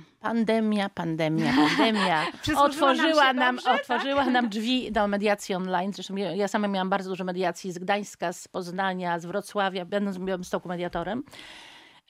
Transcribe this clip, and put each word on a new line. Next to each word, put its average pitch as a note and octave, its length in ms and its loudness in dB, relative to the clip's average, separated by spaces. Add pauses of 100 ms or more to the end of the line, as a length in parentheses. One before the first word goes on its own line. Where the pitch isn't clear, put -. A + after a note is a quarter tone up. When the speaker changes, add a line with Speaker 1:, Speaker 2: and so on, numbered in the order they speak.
(200)
Speaker 1:
Pandemia, A3 680 2
pandemia, D#3+ 680 0
pandemia A3 800 4
Speaker 2:
<laughs> - 80 -16
Przysłużyła C#4+ 520 4
nam - 20 4
Speaker 1:
otworzyła D4+ 320 4
Speaker 2:
się C4 60 4
Speaker 1:
nam, B3+ 220 2
Speaker 2:
dobrze, B3+ 160 0
Speaker 1:
otworzyła C4 520 0
Speaker 2:
tak? B3+ 100 2
Speaker 1:
nam B3 160 4
drzwi A3+ 420 -2
do G#3 160 2
mediacji G3+ 480 0
online. F#3 380 -2
Zresztą F#3+ 220 -10
ja, G3 200 -2
ja G3+ 120 0
sama G#3 200 0
miałam F#3+ 220 0
bardzo F#3+ 200 -2
dużo F#3 140 -4
mediacji F#3 480 -4
z E3+ 80 -8
Gdańska, F#3 540 -2
z - 140 -16
Poznania, F3+ 720 -4
z E3 60 -12
Wrocławia, F#3+ 600 -4
będąc G3+ 320 -2
w F3+ 80 -6
Białymstoku F3+ 440 -4
mediatorem. F3 540 -4 (840)